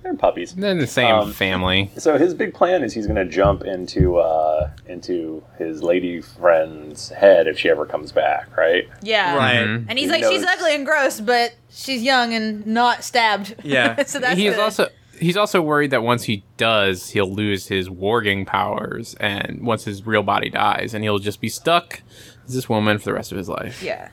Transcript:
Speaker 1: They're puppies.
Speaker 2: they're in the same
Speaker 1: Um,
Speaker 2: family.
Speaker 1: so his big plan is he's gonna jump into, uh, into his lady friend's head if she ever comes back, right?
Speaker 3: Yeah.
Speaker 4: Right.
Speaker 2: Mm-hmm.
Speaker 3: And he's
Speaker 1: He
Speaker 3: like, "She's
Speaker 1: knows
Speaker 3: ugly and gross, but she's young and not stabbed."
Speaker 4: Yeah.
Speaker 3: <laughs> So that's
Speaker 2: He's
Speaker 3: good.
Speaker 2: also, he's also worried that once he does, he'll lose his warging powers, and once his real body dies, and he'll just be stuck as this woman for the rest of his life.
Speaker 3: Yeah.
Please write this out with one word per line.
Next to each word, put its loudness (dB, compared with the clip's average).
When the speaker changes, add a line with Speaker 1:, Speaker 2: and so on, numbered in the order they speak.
Speaker 1:
They're -6
puppies. 0
Speaker 2:
they're -2
in 0
the 0
same 4
Speaker 1:
Um, 2
Speaker 2:
family. 0
Speaker 1:
so 2
his 2
big -4
plan 2
is -4
he's -4
gonna 0
jump 2
into, 0
uh, 2
into -6
his -6
lady 0
friend's 0
head 6
if -2
she 2
ever 0
comes -8
back, -2
right? 2
Speaker 3:
Yeah. 0
Speaker 4:
Right. 2
Speaker 2:
Mm-hmm. -4
Speaker 3:
And -4
he's -2
Speaker 1:
He 0
Speaker 3:
like, 2
"She's 0
Speaker 1:
knows 0
Speaker 3:
ugly 0
and -6
gross, 0
but 0
she's -6
young 2
and -6
not 2
stabbed." 0
Speaker 4:
Yeah. 2
Speaker 3:
<laughs> 2
So -8
that's 0
Speaker 2:
He's 2
Speaker 3:
good. -2
Speaker 2:
also, 0
he's 2
also 2
worried 2
that 2
once 2
he -4
does, 2
he'll 0
lose -2
his -2
warging 0
powers, -4
and -4
once -2
his -8
real 2
body 0
dies, -2
and -6
he'll 0
just -6
be -6
stuck -2
as -12
this -6
woman 2
for -8
the -2
rest -8
of -8
his -8
life. -10
Speaker 3:
Yeah. -10